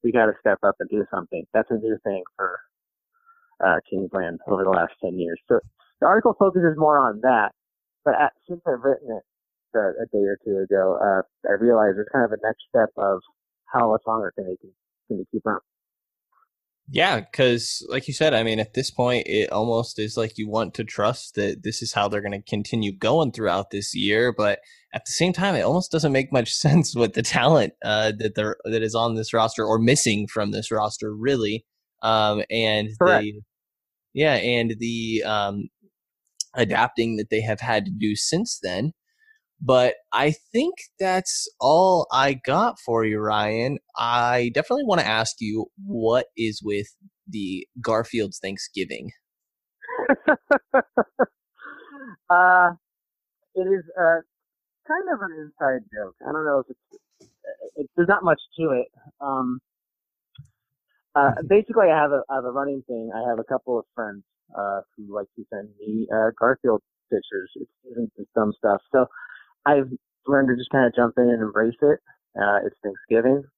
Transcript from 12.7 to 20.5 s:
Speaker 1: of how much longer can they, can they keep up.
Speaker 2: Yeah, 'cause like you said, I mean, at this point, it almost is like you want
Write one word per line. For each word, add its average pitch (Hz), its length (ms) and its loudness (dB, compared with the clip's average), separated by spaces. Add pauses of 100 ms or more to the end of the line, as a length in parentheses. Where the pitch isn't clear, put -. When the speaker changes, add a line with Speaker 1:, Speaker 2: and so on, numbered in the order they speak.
Speaker 1:
of 98 240 0 (500)
how 117 200 2
much 110 140 0
longer 110 300 -4
can 101 100 -8
they, 92 120 -8 (500)
can 98 120 -6
they 95 120 -8
keep 110 160 -4
up. 104 140 -2 (1300)
Speaker 2:
Yeah, 147 280 2
'cause 120 680 0
like 127 220 -4
you 135 40 -6
said, 156 200 2
I 113 100 2
mean, 110 160 0
at 110 140 -4
this 131 180 -4
point, 123 360 0
it 101 240 0
almost 113 460 -2
is 107 200 -6
like 113 200 -4
you 107 120 -8
want 107 240 -2